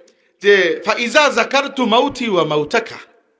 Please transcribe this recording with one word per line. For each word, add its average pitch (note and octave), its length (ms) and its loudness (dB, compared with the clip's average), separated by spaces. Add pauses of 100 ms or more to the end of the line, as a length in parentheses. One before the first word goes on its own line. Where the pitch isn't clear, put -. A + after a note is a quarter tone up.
(420)
যে, F#3 440 2
"ফাইজা A#3+ 440 2
যাকারতু C4 560 -2
মাউতি B3 440 0
ওয়া F3 140 0
মাউতাকা।" D#3 520 -4 (440)